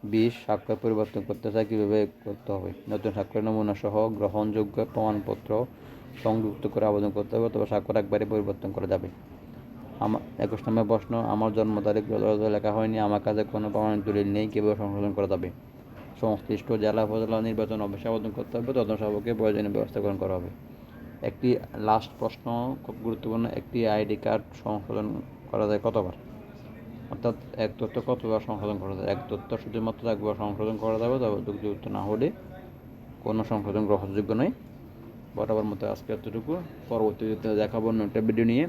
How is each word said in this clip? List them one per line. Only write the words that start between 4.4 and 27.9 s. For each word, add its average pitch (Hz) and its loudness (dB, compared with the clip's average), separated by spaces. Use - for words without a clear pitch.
প্রমাণপত্র 107 0
সংযুক্ত 110 0
করে 104 2
আবেদন 104 4
করতে 104 -2
হবে, 113 4
তবে 107 2
স্বাক্ষর 107 2
একবারে 104 2
পরিবর্তন 101 0
করা 95 -2
যাবে। 92 2
আমা-, 110 2
একুশ 104 -2
নম্বর 113 4
প্রশ্ন, 113 2
আমার 107 2
জন্ম 107 2
তারিখ 107 4
যথাযথ 107 4
লেখা 104 2
হয়নি, 110 2
আমার 104 2
কাছে 107 2
কোনো 107 0
প্রমাণিক 107 2
দলিল 101 2
নেই, 107 2
কীভাবে 107 4
সংশোধন 101 -2
করা 98 2
যাবে? 90 0
সংশ্লিষ্ট 107 0
জেলা, 107 4
উপজেলা 110 0
নির্বাচন 110 0
অফিসে 98 -6
আবেদন 113 0
করতে - -8
হবে, 120 -2
তদন্ত 110 2
সাপেক্ষে 104 0
প্রয়োজনীয় 107 4
ব্যবস্থা 110 0
গ্রহণ 101 0
করা 92 0
হবে। 90 -4
একটি 123 0
লাস্ট 107 4
প্রশ্ন, 120 -2
খুব 107 -8
গুরুত্বপূর্ণ, 113 -2
একটি - -6
আইডি 107 2
কার্ড 110 0
সংশোধন 107 -2
করা 107 2
যায় 104 2
কতবার? 104 0
অর্থাৎ 117 0
এক 104 0
তথ্য 107 -2